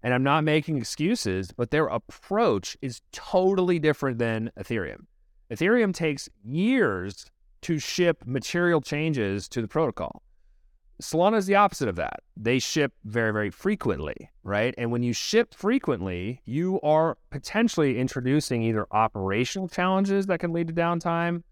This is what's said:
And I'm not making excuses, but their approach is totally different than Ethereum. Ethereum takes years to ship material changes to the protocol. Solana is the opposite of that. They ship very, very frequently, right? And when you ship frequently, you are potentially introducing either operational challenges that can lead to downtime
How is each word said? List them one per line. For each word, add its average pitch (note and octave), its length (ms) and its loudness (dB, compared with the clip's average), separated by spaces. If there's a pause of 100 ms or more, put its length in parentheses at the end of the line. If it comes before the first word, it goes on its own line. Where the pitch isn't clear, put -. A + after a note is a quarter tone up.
And B2 100 0
I'm B2+ 100 2
not D3 200 2
making D3+ 340 2
excuses, A2 720 -2
but A#2+ 200 -4
their D3 160 2
approach A#2 920 -2
is B2+ 200 -10 (100)
totally F#3 680 2
different C#3+ 400 0
than A2+ 400 0
Ethereum. F#2+ 460 -6 (460)
Ethereum G3 420 2
takes D3+ 360 -4 (140)
years C3 840 0 (360)
to E3 160 -2
ship E3+ 480 0
material E3 540 0
changes C3 680 -2
to A#2+ 120 -4
the A2 60 -4
protocol. B2 560 -4 (800)
Solana F#3+ 360 2
is F#3+ 80 0
the G3 100 2
opposite F#3+ 340 2
of F2 80 -4
that. - 240 -6 (160)
They A#2 220 2
ship C#3+ 340 0 (100)
very, A2 300 0
very G#2+ 160 0
frequently, G#2+ 800 -4 (140)
right? G#2 340 0
And A#2 140 -2
when A#2+ 120 0
you A#2+ 80 0
ship - 420 0
frequently, A2+ 920 -2
you E3+ 360 -2
are D#3 360 2 (140)
potentially D3+ 680 0
introducing B2+ 640 0
either A2 280 0
operational A2 760 0
challenges F#3+ 600 0
that F3 120 0
can E3+ 140 -2
lead E3+ 140 0
to E3 60 -6
downtime E3+ 800 0